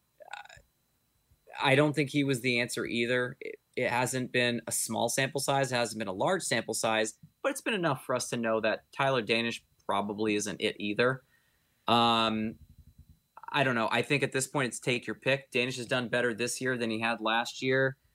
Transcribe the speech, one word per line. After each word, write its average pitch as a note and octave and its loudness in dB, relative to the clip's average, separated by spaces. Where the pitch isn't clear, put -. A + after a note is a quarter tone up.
uh, - -16
I C3+ 6
don't D3+ 6
think C#3+ 0
he C#3+ 2
was C3+ 0
the A#2+ 0
answer A#2+ -2
either. B2 -2
It, - -10
it B2 0
hasn't B2+ 0
been A#2+ 2
a - -6
small A2 0
sample C#3 -2
size, C#3 2
it B2 0
hasn't A2 -2
been G2+ -4
a F#2 -2
large D#3+ 0
sample A#2 -2
size, A2 0
but C#4+ 0
it's - -8
been B3 -2
enough E3 0
for B2+ 0
us - -4
to B2+ -4
know A2+ 2
that G#2+ 0
Tyler C3+ 2
Danish A#2 0
probably G#2 0
isn't G2+ -2
it G#2 0
either. A#2 0
Um, A2+ 4
I C#3+ 2
don't B2+ 0
know. A2+ 2
I A#2 2
think C#3 0
at - -2
this C3+ -2
point C3+ 0
it's - -6
take B2 -2
your A2 -4
pick. C3+ -2
Danish B2+ 0
has A#2+ -8
done B2 -2
better A#2+ 0
this A#2+ -4
year B2+ -2
than A#2 -2
he A2 -2
had A2+ -2
last A2+ -2
year, C3+ 2